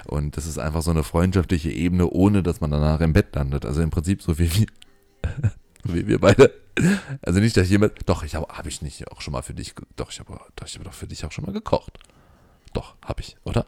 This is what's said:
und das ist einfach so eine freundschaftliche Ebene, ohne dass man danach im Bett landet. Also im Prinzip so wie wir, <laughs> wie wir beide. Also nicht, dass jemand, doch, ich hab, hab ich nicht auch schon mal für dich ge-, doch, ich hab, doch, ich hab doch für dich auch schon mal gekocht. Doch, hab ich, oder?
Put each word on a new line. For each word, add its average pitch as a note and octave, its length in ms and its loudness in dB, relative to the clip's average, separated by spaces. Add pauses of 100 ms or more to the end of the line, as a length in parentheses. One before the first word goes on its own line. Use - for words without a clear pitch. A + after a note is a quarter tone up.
und D2 300 -4
das D#2 100 -6
ist D2+ 120 -8
einfach D2+ 240 -2
so E2+ 80 0
eine D#2+ 140 2
freundschaftliche E2+ 680 0
Ebene, F2+ 400 2
ohne G2 320 4
dass E2 180 -2
man D#2 100 -2
danach D2+ 300 2
im E2 140 4
Bett - 200 2
landet. C#2 300 -2
Also C#2 160 -2
im E2 100 2
Prinzip F2+ 320 -2
so D#2+ 160 -2
wie E2+ 160 2
wir, G#2+ 120 4 (580)
<laughs> - 600 -6
wie F2 220 -2
wir G#2+ 140 2
beide. G#2+ 320 8 (720)
Also F2 180 2
nicht, A#2 160 2
dass F#2 140 4
jemand, G2+ 240 4 (100)
doch, F#2 200 0
ich D2+ 100 -10
hab, - 240 -8
hab - 80 -12
ich - 160 -12
nicht - 280 -12
auch - 120 -18
schon D#2 100 -8
mal B1+ 80 -6
für - 140 -12
dich - 200 -12
ge-, - 120 -16 (100)
doch, - 140 -10
ich - 100 -14
hab, - 60 -20
doch, - 400 -18
ich - 100 -14
hab F2+ 80 -16
doch F#2+ 80 -16
für - 140 -14
dich - 180 -12
auch D#2 80 -10
schon - 140 -10
mal G3 60 -8
gekocht. - 460 -4 (760)
Doch, - 280 -10
hab - 180 -8
ich, - 240 -14
oder? - 240 0